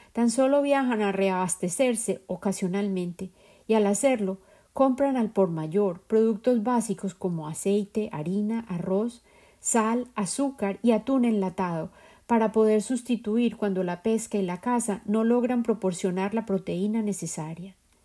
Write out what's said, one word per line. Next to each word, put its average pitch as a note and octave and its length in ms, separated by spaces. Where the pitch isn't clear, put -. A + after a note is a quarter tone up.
tan A#3 180
solo C4 320
viajan C4+ 400
a G3+ 80
reabastecerse F#3+ 1160
ocasionalmente, F#3 1040
y A3 80
al G#3+ 120
hacerlo, G3+ 520
compran C4+ 440
al A3+ 140
por F#3+ 200
mayor E3+ 520
productos A3+ 600
básicos A3 520
como E3 340
aceite, G3+ 640
harina, G#3 560
arroz, F#3+ 540
sal, A#3 560
azúcar G#3 680
y A#3+ 100
atún A#3+ 320
enlatado, F#3 640
para A3 260
poder G#3+ 280
sustituir A#3 760
cuando F#3+ 260
la F3 200
pesca A3 360
y G3+ 40
la F3+ 180
caza A#3+ 440
no A3 200
logran A#3+ 400
proporcionar F#3+ 680
la A3 140
proteína G3 560
necesaria. F3 720